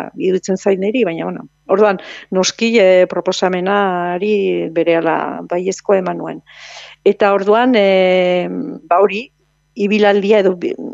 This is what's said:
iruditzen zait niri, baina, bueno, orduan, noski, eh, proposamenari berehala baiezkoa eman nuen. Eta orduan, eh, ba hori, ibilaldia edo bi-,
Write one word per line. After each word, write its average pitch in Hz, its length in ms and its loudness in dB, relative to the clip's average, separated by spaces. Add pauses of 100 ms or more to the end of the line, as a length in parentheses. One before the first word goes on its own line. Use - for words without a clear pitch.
(140)
iruditzen 185 440 -2
zait 196 220 0
niri, 220 240 -2
baina, 165 200 -4
bueno, 180 220 -8 (220)
orduan, 196 340 2 (300)
noski, 208 480 0
eh, 185 260 6
proposamenari 185 1600 -2
berehala 165 760 -2
baiezkoa 185 600 -2
eman 175 160 -6
nuen. 165 240 -12 (580)
Eta 202 320 2
orduan, 214 420 2
eh, 185 720 2 (380)
ba 175 160 2
hori, 202 240 0 (520)
ibilaldia 202 640 2
edo 190 160 2
bi-, 175 200 -6 (200)